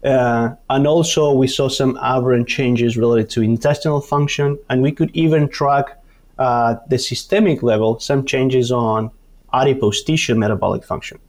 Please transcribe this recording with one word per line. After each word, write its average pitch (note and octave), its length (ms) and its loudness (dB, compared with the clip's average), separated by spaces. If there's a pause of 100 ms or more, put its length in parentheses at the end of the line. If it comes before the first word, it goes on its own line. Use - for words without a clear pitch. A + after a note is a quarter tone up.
Uh, A#2+ 500 0 (140)
and C#3 180 2
also D#3 460 2
we C3 140 4
saw C3+ 220 -2
some C3 340 0
aberrant B2+ 460 0
changes A#2+ 480 0
related A#2 340 2
to - 100 -2
intestinal C#3+ 600 0
function, C#3+ 580 -2 (100)
and B2+ 140 0
we C#3 80 2
could D#3 240 -2
even D#3 340 2
track, C#3+ 480 -2 (420)
uh, A#2+ 360 0 (140)
the C3 100 0
systemic F3+ 640 0
level, A2 380 2
some C#3 260 -2
changes B2+ 460 0
on A2+ 380 -2 (420)
adipose B2+ 500 0
tissue D#3 320 -2
metabolic G#2 500 -2
function. - 340 -10 (100)